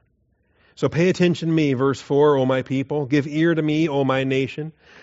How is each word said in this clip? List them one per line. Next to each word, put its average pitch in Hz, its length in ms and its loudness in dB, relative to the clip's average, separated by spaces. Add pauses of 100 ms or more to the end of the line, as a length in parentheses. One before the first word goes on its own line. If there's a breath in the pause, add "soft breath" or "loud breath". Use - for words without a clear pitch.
(760)
So 139 140 -2
pay 170 200 0
attention 175 400 0
to 160 60 2
me, 151 180 2
verse 131 260 0
four, 147 380 4
"O 131 80 2
my 131 160 0
people. 135 460 -4
Give 143 180 0
ear 160 280 0
to 160 80 -2
me, 151 280 0
O 139 140 0
my 135 200 0
nation. 135 500 -4 (300 soft breath)